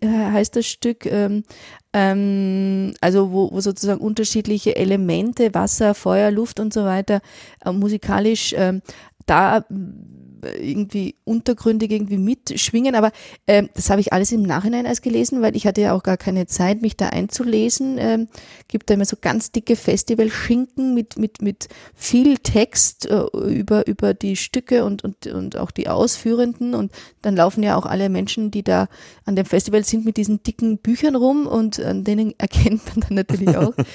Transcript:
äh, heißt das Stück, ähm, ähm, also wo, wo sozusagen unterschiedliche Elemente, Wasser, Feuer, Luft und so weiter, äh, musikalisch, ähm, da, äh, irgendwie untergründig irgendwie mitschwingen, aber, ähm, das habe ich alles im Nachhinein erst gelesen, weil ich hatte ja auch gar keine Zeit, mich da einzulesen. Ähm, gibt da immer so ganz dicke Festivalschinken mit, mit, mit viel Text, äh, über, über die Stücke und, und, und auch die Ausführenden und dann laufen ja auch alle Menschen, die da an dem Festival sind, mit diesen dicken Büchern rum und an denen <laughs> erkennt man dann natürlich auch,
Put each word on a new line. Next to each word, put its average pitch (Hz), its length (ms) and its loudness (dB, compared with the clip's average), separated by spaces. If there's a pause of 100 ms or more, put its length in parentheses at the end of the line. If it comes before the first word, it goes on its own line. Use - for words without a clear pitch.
äh, 220 40 0
heißt 214 500 0
das 233 100 0
Stück, - 400 -4
ähm, 208 380 -2 (500)
ähm, 196 1080 0
also 190 320 2
wo, 190 200 2
wo 190 80 -4
sozusagen 196 400 -2
unterschiedliche 214 760 -2
Elemente, 196 800 0
Wasser, 208 400 2
Feuer, 196 360 2
Luft 220 300 -4
und 214 140 -4
so 208 100 0
weiter, 196 360 0 (440)
äh, 185 80 -2
musikalisch, 202 840 0
ähm, 190 240 0 (440)
da, 190 380 4 (800)
äh, - 280 -8
irgendwie 196 500 -4
untergründig 226 720 0
irgendwie 202 260 -2
mitschwingen, 240 760 0
aber, 214 160 4 (340)
ähm, 202 280 4
das - 160 -2
habe 202 100 2
ich 196 120 0
alles 196 200 0
im 226 100 0
Nachhinein 202 440 -2
erst 240 160 -4
gelesen, 240 380 -2
weil 214 140 4
ich 208 140 2
hatte 196 140 0
ja 202 100 2
auch 190 100 0
gar 185 140 0
keine 185 320 -2
Zeit, 202 340 0
mich 220 140 -2
da 190 140 0
einzulesen. 233 920 0
Ähm, 226 260 0 (400)
gibt - 240 -4
da 208 40 6
immer 202 100 2
so - 160 -4
ganz - 320 -2
dicke 226 240 0
Festivalschinken 233 1160 0
mit, 233 220 -4
mit, - 260 -4
mit 202 260 -6 (260)
viel 262 440 2
Text, - 720 0
äh, 208 140 2 (280)
über, 208 360 0
über 202 280 0
die 196 200 -4
Stücke 247 500 0
und, 202 200 -6
und, - 240 -10
und 190 280 -8
auch - 140 -6
die - 180 -6
Ausführenden 240 840 0
und 208 160 -2 (300)
dann 202 160 -2
laufen 180 260 2
ja 208 140 2
auch 180 100 -2
alle 196 220 -2
Menschen, 196 420 -2
die 202 140 -6
da 190 240 2 (360)
an 196 120 -2
dem 190 100 0
Festival 208 380 2
sind, 220 200 -2
mit 220 120 -2
diesen 208 260 0
dicken 220 360 -2
Büchern 269 360 0
rum 269 320 4
und 220 320 0
an 190 240 -4
denen 208 320 0
<laughs> - 40 -20
erkennt 214 500 2
man - 180 -4
dann - 80 -4
natürlich 190 420 0
auch, 202 180 2 (200)